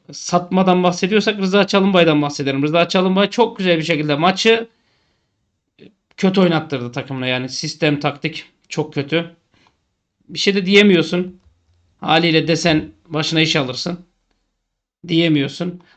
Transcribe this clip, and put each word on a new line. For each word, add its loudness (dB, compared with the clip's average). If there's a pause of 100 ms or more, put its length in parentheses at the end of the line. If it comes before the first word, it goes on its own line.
(120)
satmadan 0
bahsediyorsak 0
Rıza 0
Çalınbay'dan 2
bahsederim. -4
Rıza 0
Çalınbay 2
çok 0
güzel 2
bir -4
şekilde -2
maçı 2 (1500)
kötü 2
oynattırdı 0
takımına. -8
Yani -4
sistem, -2
taktik -6 (240)
çok -6
kötü. -4 (920)
Bir -12
şey 0
de -2
diyemiyorsun. 4 (600)
Haliyle 2
desen 0 (180)
başına -2
iş 2
alırsın. -4 (1080)
Diyemiyorsun. 0 (160)